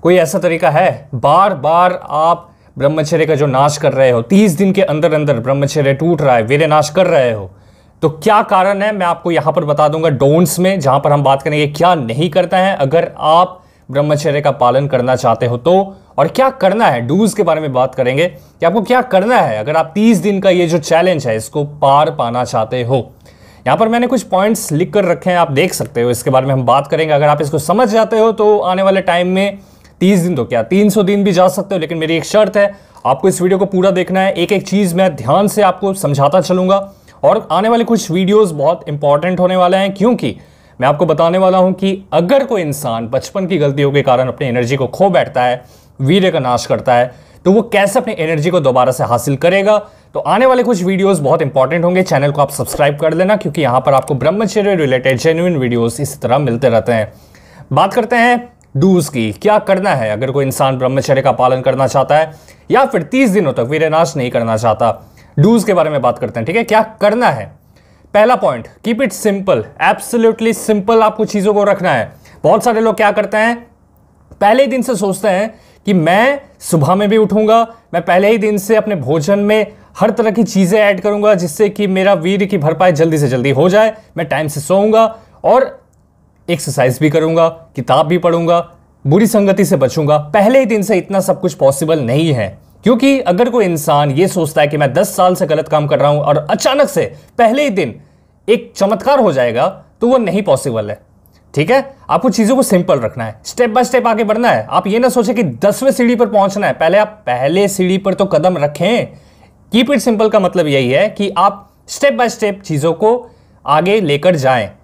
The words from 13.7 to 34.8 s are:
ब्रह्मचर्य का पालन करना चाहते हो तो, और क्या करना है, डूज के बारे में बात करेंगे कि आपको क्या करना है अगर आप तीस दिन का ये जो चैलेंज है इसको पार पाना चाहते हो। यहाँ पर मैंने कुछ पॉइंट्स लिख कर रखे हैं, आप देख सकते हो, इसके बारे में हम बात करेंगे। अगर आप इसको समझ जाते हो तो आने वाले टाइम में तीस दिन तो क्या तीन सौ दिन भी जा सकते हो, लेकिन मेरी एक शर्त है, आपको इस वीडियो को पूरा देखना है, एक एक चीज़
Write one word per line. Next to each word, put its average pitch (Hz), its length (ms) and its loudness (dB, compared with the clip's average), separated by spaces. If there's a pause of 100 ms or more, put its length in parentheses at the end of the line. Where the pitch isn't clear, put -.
ब्रह्मचर्य 147 520 -2
का 143 120 0
पालन 135 340 0
करना 127 300 0
चाहते 120 300 0
हो 120 100 -2
तो, 185 380 0 (240)
और 165 100 2
क्या 262 220 0
करना 214 360 0
है, 135 140 0
डूज 170 340 0
के 208 80 -2
बारे 160 180 0
में 151 120 -6
बात 127 220 -2
करेंगे 131 320 0
कि - 400 -6
आपको 196 160 0
क्या 247 220 0
करना 214 320 0
है 107 220 0
अगर 143 180 -4
आप 160 180 -2
तीस 220 240 4
दिन 196 220 0
का 196 100 4
ये 180 160 2
जो 165 120 0
चैलेंज 165 480 0
है 110 100 -2
इसको 143 280 -6
पार 143 460 2
पाना 123 340 -4
चाहते 123 380 -4
हो। 123 160 -2 (680)
यहाँ 226 120 2
पर 220 100 2
मैंने 240 180 0
कुछ 247 160 -2
पॉइंट्स 202 500 -2
लिख 165 200 -2
कर 202 120 2
रखे 175 260 -2
हैं, 180 60 0
आप 165 140 2
देख 135 240 0
सकते - 280 -6
हो, 120 80 0
इसके 120 200 -4
बारे 131 160 2
में 139 80 -2
हम 131 100 -2
बात 139 220 0
करेंगे। 156 280 -2
अगर 147 140 2
आप 147 140 0
इसको 147 160 -4
समझ 208 300 0
जाते 220 300 0
हो 226 140 4
तो 208 280 2
आने 185 220 -2
वाले 190 200 2
टाइम 180 260 0
में 196 300 -2 (420)
तीस 185 200 4
दिन 175 160 -2
तो 120 80 -2
क्या 117 200 -2
तीन 202 260 2
सौ 208 120 2
दिन 202 220 0
भी 202 80 0
जा 180 160 4
सकते 190 260 -6
हो, 185 60 -2
लेकिन 160 180 -6
मेरी 160 180 -2
एक 156 80 -4
शर्त - 320 0
है, 202 140 2 (360)
आपको 139 220 0
इस 185 140 -2
वीडियो 185 160 0
को 196 80 0
पूरा 190 260 0
देखना 185 280 -2
है, 190 120 0
एक 175 200 -2
एक 196 160 -2
चीज़ 185 280 0